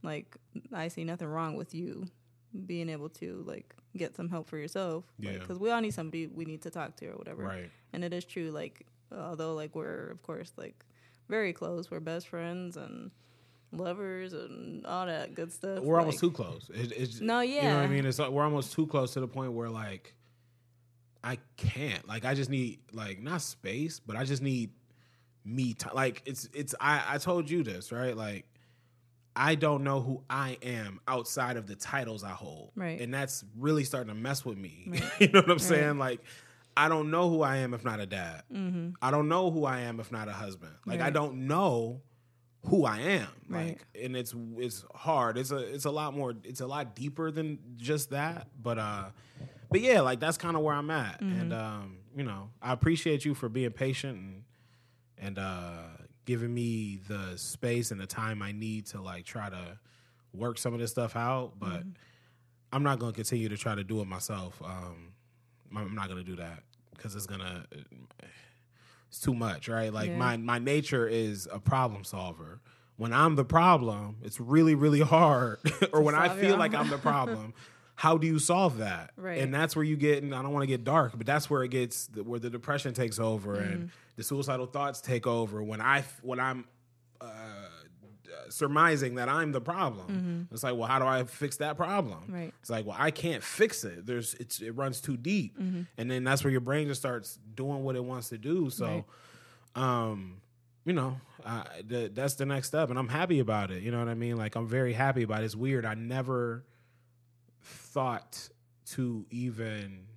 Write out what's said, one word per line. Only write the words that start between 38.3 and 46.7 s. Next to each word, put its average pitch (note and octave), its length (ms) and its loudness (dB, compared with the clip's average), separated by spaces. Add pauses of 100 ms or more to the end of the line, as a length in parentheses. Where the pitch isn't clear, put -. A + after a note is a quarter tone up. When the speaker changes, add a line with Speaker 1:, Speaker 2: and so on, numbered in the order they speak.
Speaker 1:
Mm-hmm. F3+ 360 -2 (120)
Speaker 2:
I B2+ 100 2
don't D3+ 180 4
know F3+ 200 4
who D#3+ 160 2
I C3 160 0
am A#2 180 -6
if A2+ 120 -10
not A2 160 -4
a G#2 60 -8
husband. F#2+ 400 -10 (120)
Like, F3+ 140 -2
I D3 60 2
Speaker 1:
Right. D3 80 2
Speaker 2:
don't C3+ 340 0
know C3+ 540 2 (640)
who F3 200 6
I G#2+ 140 2
am. F3 280 2 (220)
Speaker 1:
Right. E3+ 200 -4
Speaker 2:
Like, - 160 -12 (180)
and B2+ 120 -4
it's, A#2+ 200 -6 (220)
it's A#2+ 360 -6
hard. B2 440 2
It's C3 140 -2
a, C#3+ 60 -2
it's C3+ 280 -6
a D3 60 2
lot D3+ 240 -4
more, C3 180 -2 (100)
it's B2+ 180 -10
a B2+ 60 -6
lot C3 280 -6